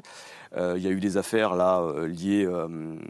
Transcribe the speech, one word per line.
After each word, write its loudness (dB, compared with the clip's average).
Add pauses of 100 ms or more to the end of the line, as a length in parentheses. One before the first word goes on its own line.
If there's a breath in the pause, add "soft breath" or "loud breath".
(560 loud breath)
Euh, 0
il -2
y 0
a 2
eu 2
des 0
affaires, 2
là, 4
euh, -2
liées, 2
euh, -4 (140)